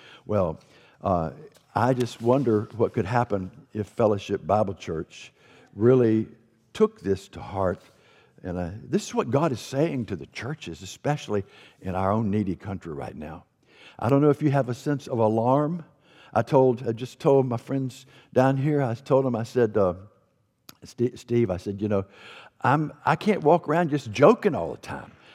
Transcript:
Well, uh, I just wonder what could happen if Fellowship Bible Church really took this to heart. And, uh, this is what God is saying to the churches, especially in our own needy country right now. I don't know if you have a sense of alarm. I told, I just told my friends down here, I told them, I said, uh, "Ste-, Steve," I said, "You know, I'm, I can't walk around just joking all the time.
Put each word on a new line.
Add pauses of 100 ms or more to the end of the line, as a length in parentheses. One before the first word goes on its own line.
(260)
Well, (420)
uh, (440)
I
just
wonder
what
could
happen (200)
if
Fellowship
Bible
Church (440)
really (460)
took
this
to
heart. (640)
And,
uh, (120)
this
is
what
God
is
saying
to
the
churches,
especially (380)
in
our
own
needy
country
right
now. (520)
I
don't
know
if
you
have
a
sense
of
alarm. (500)
I
told,
I
just
told
my
friends (260)
down
here,
I
told
them,
I
said,
uh, (880)
"Ste-,
Steve,"
I
said,
"You
know, (540)
I'm, (120)
I
can't
walk
around
just
joking
all
the
time. (220)